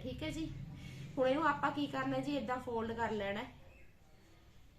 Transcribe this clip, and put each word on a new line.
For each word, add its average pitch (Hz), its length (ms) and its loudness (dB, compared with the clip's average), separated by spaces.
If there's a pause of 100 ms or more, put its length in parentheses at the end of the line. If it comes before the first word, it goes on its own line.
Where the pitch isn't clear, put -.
ਠੀਕ 247 200 -4
ਹੈ 311 80 -2
ਜੀ। 302 200 -2 (680)
ਹੁਣ 254 100 6
ਇਹਨੂੰ 302 180 6
ਆਪਾਂ 285 260 4
ਕੀ 294 140 0
ਕਰਨਾ 262 320 2
ਜੀ, 285 180 0
ਏਦਾਂ 254 240 0
ਫੋਲਡ 226 320 0
ਕਰ 226 200 2
ਲੈਣਾ 202 280 0
ਹੈ, 262 120 -8 (1300)